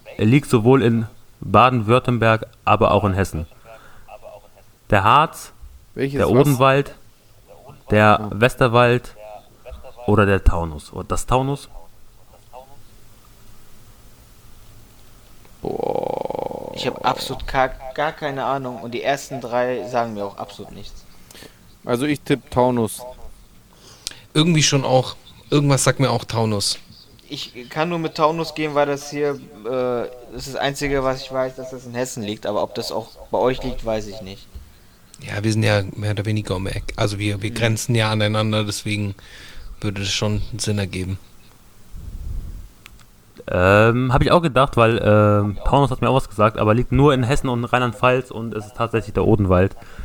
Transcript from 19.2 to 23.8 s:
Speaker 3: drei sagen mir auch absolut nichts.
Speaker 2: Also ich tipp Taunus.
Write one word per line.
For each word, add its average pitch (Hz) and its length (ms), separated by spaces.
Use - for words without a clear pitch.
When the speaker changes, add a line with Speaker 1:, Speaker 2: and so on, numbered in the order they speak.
Speaker 3:
drei 123 460
sagen 117 260
mir 101 120
auch 101 120
absolut - 340
nichts. - 320
Speaker 2:
Also 120 200
ich 147 160
tipp - 300
Taunus. 123 500